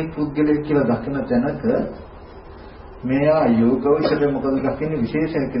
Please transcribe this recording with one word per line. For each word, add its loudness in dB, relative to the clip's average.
පුද්ගලයෙක් 0
කියලා 2
දකින -2
තැනක 0
මෙයා 2
යෝගවචරය 4
මොකද 0
දකින්නේ? -2
විශේෂයෙන් -2